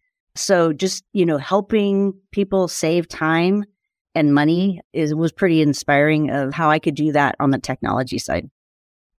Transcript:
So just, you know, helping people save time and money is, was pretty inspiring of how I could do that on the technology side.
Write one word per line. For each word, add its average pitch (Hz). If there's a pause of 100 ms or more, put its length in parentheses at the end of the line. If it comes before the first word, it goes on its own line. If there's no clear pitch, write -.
(360)
So 170
just, 185
you 185
know, 156
helping 196 (180)
people 196
save 165
time 170 (520)
and 151
money 170 (120)
is, 151
was 160
pretty 165
inspiring 147
of 139
how 156
I 156
could 156
do 147
that 143
on 143
the 131
technology 120
side. - (680)